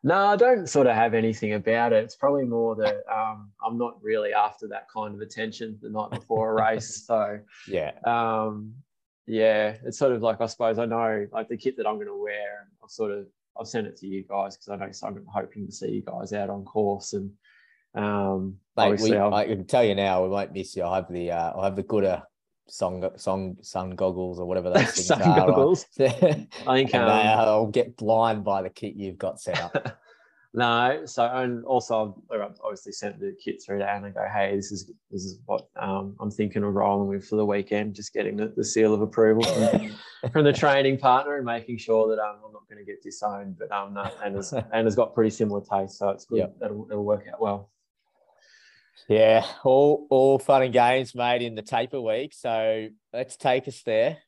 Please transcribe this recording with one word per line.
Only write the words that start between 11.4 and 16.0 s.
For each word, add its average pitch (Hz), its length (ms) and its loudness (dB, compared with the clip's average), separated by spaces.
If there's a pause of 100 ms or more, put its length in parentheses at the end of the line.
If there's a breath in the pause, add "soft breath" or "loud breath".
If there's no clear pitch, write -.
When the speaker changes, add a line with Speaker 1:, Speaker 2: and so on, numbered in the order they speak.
Speaker 1:
the 120 80 -6
kit 131 200 -4
that 110 100 -2
I'm 107 100 -2
gonna 101 180 -10
wear, 104 460 -8
and 101 80 -20 (140)
I've 104 80 -20
sort 107 200 -4
of, 101 140 -8 (340)
I've 110 80 -12
sent 110 200 -6
it - 100 -16
to - 100 -18
you 95 220 -8
guys 98 280 -6
'cause - 120 -20
I 101 60 -8
know, 98 160 -10
so 107 160 -12
I'm 101 260 -12
hoping 101 320 -6
to - 60 -14
see - 180 -8
you 104 140 -6